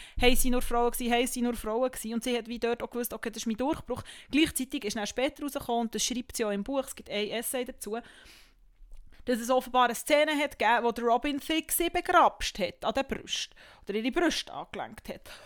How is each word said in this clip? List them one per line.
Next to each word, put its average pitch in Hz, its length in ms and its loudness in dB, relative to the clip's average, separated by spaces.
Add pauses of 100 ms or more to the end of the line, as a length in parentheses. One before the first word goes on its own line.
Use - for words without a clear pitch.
(200)
hey, 254 140 8
es 247 100 6
seien 254 80 6
nur 247 100 4
Frauen 240 300 2
gsi, 240 160 -4
hey, 240 160 4
es 247 100 -2
seien 247 120 -2
nur 240 100 0
Frauen 226 360 -2
gsi. 226 220 -8
Und 233 120 -4
sie 240 120 0
hat 226 120 -6
wie 233 100 -8
dort 233 240 0
auch 226 60 -8
gewusst, 240 240 -4
okay, 226 160 -6
das 214 140 -8
ist - 40 -2
mein 220 100 0
Durchbruch. 262 460 -2 (280)
Gleichzeitig 277 520 0
ist 208 140 -4
dann 208 100 -4
später 294 360 -2
rausgekommen, 254 400 -2
und 226 120 -4
das 214 80 0
schreibt 247 320 -4
sie 233 80 0
auch 208 80 2
im 202 140 -2
Buch, 269 200 -2
es - 100 -12
gibt - 140 -18
ein 208 200 -2
Essay 240 340 -4
dazu, 233 340 -8 (1300)
dass 247 160 0
es 233 100 -6
offenbar 254 340 4
eine 233 100 0
Szene 302 360 4 (100)
hat 285 160 -4
gegeben, 233 280 4
wo 233 60 4
der 233 120 -6
Robin 247 360 2
Thicke 320 340 -2
sie 339 160 0
begrapscht 339 680 4
hat, - 260 -4
an 220 120 0
der 269 80 2
Brust, - 500 -6 (300)
oder 196 160 -6
ihre 233 120 0
Brüste - 420 0
angelenkt 156 560 -10
hat. - 200 -14 (160)